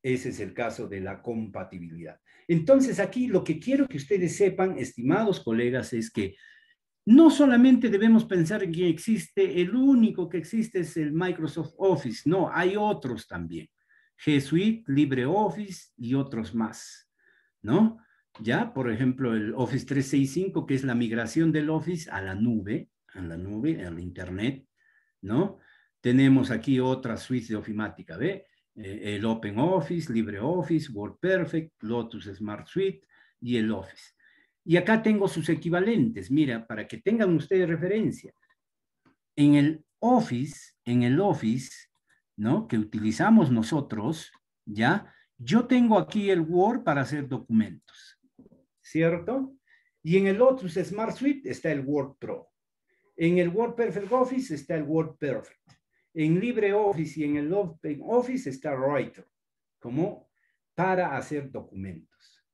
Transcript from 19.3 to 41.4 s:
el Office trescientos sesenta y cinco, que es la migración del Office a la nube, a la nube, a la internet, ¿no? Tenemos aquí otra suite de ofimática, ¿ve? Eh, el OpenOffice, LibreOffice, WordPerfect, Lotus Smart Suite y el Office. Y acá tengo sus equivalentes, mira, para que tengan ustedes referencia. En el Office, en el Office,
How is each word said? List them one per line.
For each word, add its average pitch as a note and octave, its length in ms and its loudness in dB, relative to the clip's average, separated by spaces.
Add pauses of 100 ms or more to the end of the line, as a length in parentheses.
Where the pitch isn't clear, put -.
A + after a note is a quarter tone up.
el G#2+ 200 -2
Office B2+ 320 -4
trescientos C3+ 240 -2
sesenta C#3 140 2
y - 20 0
cinco, E3 400 -4
que C3+ 80 -2
es C3 80 -2
la B2+ 140 -2
migración A#2 560 0
del D3+ 180 0
Office D#3+ 400 -4
a F#2+ 100 -8
la F#2+ 140 -8
nube, G#2+ 560 -2 (240)
a F#2 80 -12
la E2 160 -10
nube, G#2+ 480 -6
a F2 40 -10
la E2 120 -10
internet, F#2 640 -8 (560)
¿no? C#3 360 -2 (440)
Tenemos C3 480 6
aquí B2+ 280 0
otra B2+ 380 -2
suite B2 320 -6
de A2 80 -4
ofimática, G#2 600 -8
¿ve? F#3+ 300 -4 (320)
Eh, G#2 360 -8
el G2+ 80 -6
OpenOffice, B2+ 880 -2
LibreOffice, C3 800 -2
WordPerfect, D#3+ 880 -4
Lotus A2 440 -6
Smart G#2 400 -10
Suite F#3+ 380 -4 (360)
y A#2+ 160 -2
el A2 160 0
Office. - 400 -10 (520)
Y E3 120 4
acá A3 260 4
tengo G#3 240 2
sus E3+ 220 -4
equivalentes, D#3+ 840 0
mira, C3 360 0
para G#2+ 200 -10
que A2+ 120 -14
tengan G3+ 360 2
ustedes F3+ 340 2
referencia. F3+ 640 -2 (1000)
En D3 220 6
el D3+ 280 2 (140)
Office, D#3 760 0 (100)
en A#2+ 180 2
el B2+ 180 4
Office, C3+ 680 -2 (480)